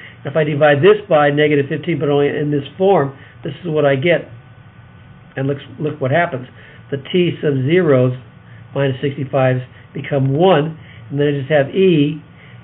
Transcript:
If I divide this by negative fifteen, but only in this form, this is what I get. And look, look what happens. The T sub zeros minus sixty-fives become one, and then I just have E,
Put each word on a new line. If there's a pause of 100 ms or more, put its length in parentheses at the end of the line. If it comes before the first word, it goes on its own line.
(240)
If
I
divide
this
by
negative
fifteen,
but
only
in
this (120)
form, (320)
this (100)
is
what
I
get. (1080)
And
look, (200)
look
what
happens. (420)
The (160)
T
sub (160)
zeros (580)
minus
sixty-fives (320)
become
one, (320)
and
then
I
just
have
E, (420)